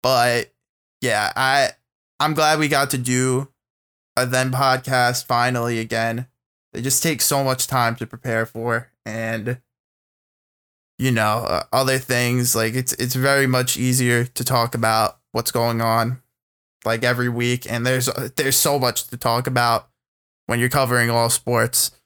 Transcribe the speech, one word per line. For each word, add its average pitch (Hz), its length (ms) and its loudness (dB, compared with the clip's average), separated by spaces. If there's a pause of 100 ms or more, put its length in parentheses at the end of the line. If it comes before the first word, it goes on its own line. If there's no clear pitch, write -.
But, 120 520 2 (480)
yeah, 107 340 0
I, 131 360 2 (480)
I'm 151 140 0
glad 156 260 2
we 151 100 2
got 139 220 2
to 139 60 -2
do 127 520 0 (640)
a 127 100 2
then 127 260 0
podcast 127 760 2
finally 120 540 0
again. 113 480 -4 (460)
It - 80 -8
just 135 220 -2
takes 160 220 0
so 139 180 0
much 131 240 -2
time 120 300 0
to 113 100 -8
prepare 113 380 -4
for, 117 440 -6 (160)
and, 113 540 -6 (1400)
you 127 140 0
know, 110 360 0
uh, - 240 -2
other 131 280 2
things, 123 560 0
like, 110 180 0
it's, 127 200 -2
it's 127 220 -4
very 139 320 2
much 123 300 0
easier 123 460 2
to - 200 -6
talk 120 320 0
about 113 440 0 (120)
what's 113 200 -4
going 117 300 0
on, 113 400 0 (600)
like, 113 200 -2
every 123 260 0
week, 120 400 -2
and 120 160 -4
there's, 127 220 0
uh, - 300 -4
there's 135 200 2
so 143 220 2
much 123 280 -2
to 120 100 -12
talk 120 300 0
about 120 420 2 (560)
when 117 140 -2
you're 123 100 2
covering 123 400 2
all 117 200 2
sports. 120 640 0 (140)